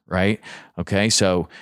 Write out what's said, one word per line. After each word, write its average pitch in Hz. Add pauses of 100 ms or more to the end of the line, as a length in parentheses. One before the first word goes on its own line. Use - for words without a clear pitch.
right? 95 (380)
Okay, 101
so 90 (140)